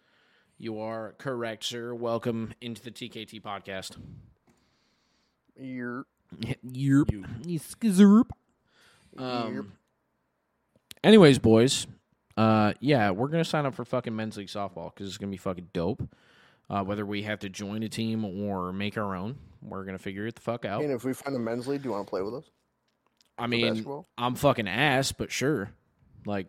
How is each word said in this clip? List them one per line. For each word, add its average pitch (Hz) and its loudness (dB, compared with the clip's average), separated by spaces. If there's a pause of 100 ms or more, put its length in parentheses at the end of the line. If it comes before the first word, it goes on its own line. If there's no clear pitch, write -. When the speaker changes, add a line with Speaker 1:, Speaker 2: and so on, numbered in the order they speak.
(580)
Speaker 1:
You 110 -8
are 113 -8
correct, 117 -6
sir. 120 -8
Welcome 117 -2
into 117 -12
the 120 -16
T 120 -12
K 110 -14
T 107 -16
podcast. 98 -10 (1700)
Speaker 2:
Yerp. 127 -8 (320)
Speaker 1:
Yerp. 131 2 (340)
Speaker 3:
You. 170 -6
Speaker 1:
Skizerp. 208 8 (880)
Speaker 2:
Yerp. 131 -14 (260)
Speaker 1:
Um, 104 -10 (1300)
anyways, 165 10
boys, 113 6 (480)
uh, 110 4
yeah, 117 4
we're 117 -2
gonna 165 0
sign 151 -2
up 131 -4
for 123 -10
fucking 123 -4
men's 110 -6
league 101 -10
softball 92 -8
'cause 98 -12
it's 95 -12
gonna 101 -8
be 98 -8
fucking 90 -8
dope. 90 -2 (680)
Uh, 98 -4
whether 104 -6
we 101 -6
have 107 -6
to 104 -10
join 101 -8
a 107 -6
team 113 -4
or 95 -6
make 101 -6
our 101 -4
own, 107 -8 (240)
we're 95 -12
gonna 95 -10
figure 101 -8
it 117 -10
the - -20
fuck 117 -4
out. 104 -4
Speaker 2:
And 147 -2
if 120 -4
we 131 -2
find 139 -8
a - -4
men's 117 -4
league, 139 -4
do 131 -8
you 113 -4
wanna 101 -4
play 98 -6
with 104 -6
us? 151 -14 (880)
Speaker 1:
I 120 -6
Speaker 2:
For 117 -2
Speaker 1:
mean, 117 2
Speaker 2:
basketball? 113 -6
Speaker 1:
I'm 123 -2
fucking 120 2
ass, 131 2
but - -8
sure. 127 -2 (540)
Like, 101 -4